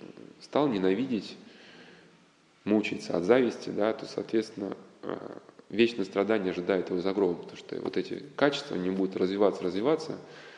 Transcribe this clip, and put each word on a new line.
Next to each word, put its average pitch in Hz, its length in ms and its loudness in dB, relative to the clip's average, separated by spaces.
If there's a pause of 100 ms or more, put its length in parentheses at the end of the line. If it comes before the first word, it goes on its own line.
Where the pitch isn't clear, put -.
(420)
стал 143 260 2
ненавидеть, 110 720 0 (1300)
мучается 101 520 0
от 85 60 0
зависти, 117 460 4
да, 110 240 0
то, - 120 -8
соответственно, - 720 -4 (280)
э, 92 140 -6 (520)
вечное 113 360 2
страдание 98 460 2
ожидает 90 380 0
его 92 120 0
за 95 120 -2
гробом, 92 240 2
потому - 200 -14
что 82 240 -10
вот - 160 -4
эти 92 260 -4 (120)
качества - 400 2
не 90 140 0
будут 95 280 0
развиваться, 95 460 4
развиваться, 104 540 0 (400)